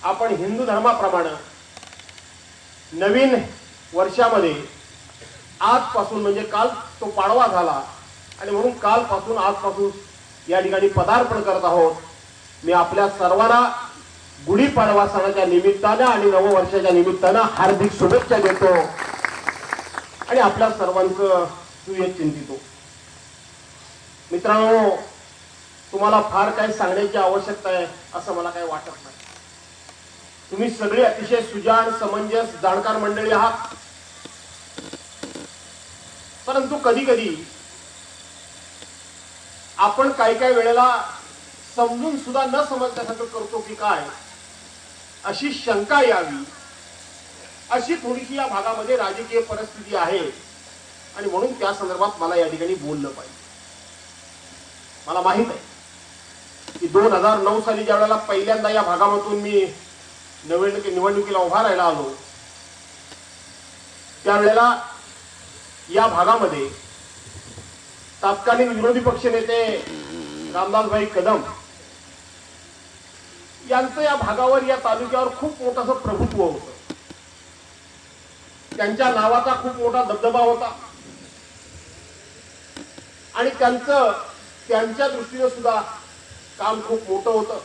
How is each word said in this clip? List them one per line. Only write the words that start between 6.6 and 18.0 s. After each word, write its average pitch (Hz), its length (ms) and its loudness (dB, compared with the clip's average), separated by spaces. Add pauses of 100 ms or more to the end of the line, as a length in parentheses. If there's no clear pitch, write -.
तो 214 80 -8
पाडवा 220 380 2
झाला 170 340 0 (580)
आणि 202 120 -8
म्हणून 233 260 0
कालपासून, 220 600 0
आजपासून 196 540 -2 (600)
या 185 100 2
ठिकाणी 190 260 2
पदार्पण 214 540 2
करत 190 240 0
आहोत. 165 300 4 (680)
मी 165 80 -2
आपल्या 175 380 2
सर्वांना 196 520 4 (880)
गुढीपाडवा 208 600 4
सणाच्या 196 380 0
निमित्तानं 202 600 4
आणि 202 260 4
नववर्षाच्या 190 600 4
निमित्तानं 185 500 4 (120)
हार्दिक - 460 2